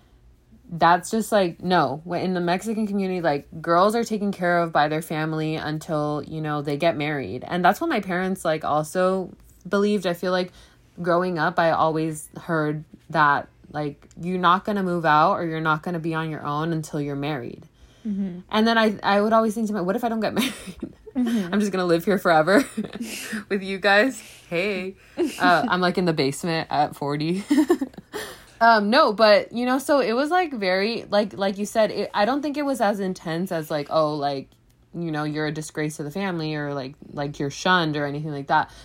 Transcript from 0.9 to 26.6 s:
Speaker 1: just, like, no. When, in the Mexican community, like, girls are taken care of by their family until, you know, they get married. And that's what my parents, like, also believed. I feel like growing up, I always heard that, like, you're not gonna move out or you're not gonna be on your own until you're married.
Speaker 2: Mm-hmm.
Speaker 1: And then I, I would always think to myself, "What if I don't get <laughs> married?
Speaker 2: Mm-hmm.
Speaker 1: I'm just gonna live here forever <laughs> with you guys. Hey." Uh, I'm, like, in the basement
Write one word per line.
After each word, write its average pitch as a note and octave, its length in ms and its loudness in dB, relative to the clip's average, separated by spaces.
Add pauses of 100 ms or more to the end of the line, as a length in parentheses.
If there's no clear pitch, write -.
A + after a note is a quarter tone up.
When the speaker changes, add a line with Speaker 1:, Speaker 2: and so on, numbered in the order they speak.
Speaker 1:
just, A3 200 -2
like, F#3+ 320 0
no. D#3+ 420 2
When, F3 180 -4
in F#3 120 0
the F3 60 0
Mexican G3+ 460 -2
community, F#3+ 340 -2
like, C#3+ 260 0 (160)
girls F3 320 4
are A#3 80 0
taken G3+ 300 -2
care F3 260 0
of E3 140 0
by D3+ 160 4
their D#3 140 -4
family D#3 540 -4
until, D3+ 680 -4
you D#3 140 -8
know, D3 220 -4
they D3 140 -4
get D#3+ 200 0
married. C3+ 500 -6
And F3+ 180 -2
that's F#3+ 160 4
what E4+ 100 -2
my A#3+ 100 -2
parents, F#3 440 -4
like, D#3+ 200 0
also F#3 680 0 (360)
believed. G3+ 380 2
I F3 80 0
feel F3+ 180 -2
like F3+ 200 -2 (480)
growing F3 380 0
up, E3+ 200 0
I E3 120 4
always D#3 580 0 (140)
heard D3+ 400 0 (280)
that, D3 380 4 (220)
like, D3 380 -8 (120)
you're F3+ 180 -4
not F3+ 260 4
gonna G3+ 180 -2
move F3 220 -2
out D#3 300 6
or F3 100 -4
you're D#3+ 160 -4
not D#3 220 0
gonna F3 180 -6
be D#3+ 140 -4
on D#3+ 160 -4
your D3+ 140 -8
own D3+ 280 -2
until D#3 280 -4
you're C#3+ 160 -4
married. C#3+ 500 -8 (400)
Speaker 2:
Mm-hmm. F#3+ 340 -6 (100)
Speaker 1:
And A3 160 4
then A3+ 100 4
I, G#3+ 260 2
I G3+ 180 2
would G#3+ 120 2
always A3+ 220 4
think A3+ 140 -2
to G#3 40 -4
myself, F3+ 140 -2
"What G3 100 0
if B3 80 -4
I A#3 60 0
don't A3+ 100 -4
get G3+ 140 -2
<laughs> A3+ 80 0
married? B3+ 120 -2 (600)
Speaker 2:
Mm-hmm. A3+ 380 0
Speaker 1:
I'm G#3 60 2
just G3+ 120 0
gonna F#3 140 0
live E3+ 180 4
here G3+ 140 2
forever F3+ 440 6 (440)
<laughs> - 420 -10
with G3 140 -2
you F#3+ 160 -6
guys. G#3 420 4 (300)
Hey." F#3 460 -4 (420)
Uh, F3+ 300 4
I'm, F3+ 120 2
like, F3+ 160 2
in F#3+ 80 2
the E3 80 2
basement D#3 580 -2